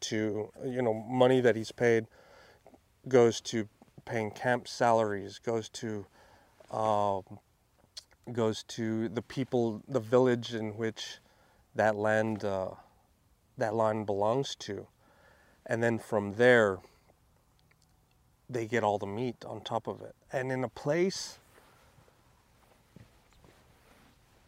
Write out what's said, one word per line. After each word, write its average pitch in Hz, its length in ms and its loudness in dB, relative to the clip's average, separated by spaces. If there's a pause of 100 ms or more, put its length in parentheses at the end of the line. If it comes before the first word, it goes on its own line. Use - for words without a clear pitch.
to, 107 500 -4 (140)
you 127 160 -4
know, 117 120 2
money 127 480 4
that 117 140 6
he's 110 160 -6
paid 117 360 2 (1000)
goes 120 340 6
to 110 260 -4 (380)
paying 110 260 -4
camp 120 360 -2
salaries, 104 720 0
goes 113 300 -4
to, 107 360 -8 (680)
um, 104 520 0 (1080)
goes 110 320 0
to 110 460 -4
the 110 120 -6
people, 117 680 -2
the 135 120 -2
village 123 540 2
in 110 240 -6
which - 420 -8 (560)
that 107 200 4
land, 107 480 0
uh, 95 260 -2 (880)
that 113 160 -2
land 110 320 2
belongs 107 500 0
to. 98 320 -10 (800)
And 117 160 -2
then 117 180 2
from 101 340 -2
there, 113 460 6 (1700)
they 117 160 -4
get 110 180 0
all 104 140 2
the 101 100 -6
meat 110 380 -6
on 110 160 -12
top 113 260 -6
of 101 140 -10
it. 110 140 -18 (160)
And 131 200 -4
in 131 120 -4
a 117 60 -6
place, - 680 -4 (3000)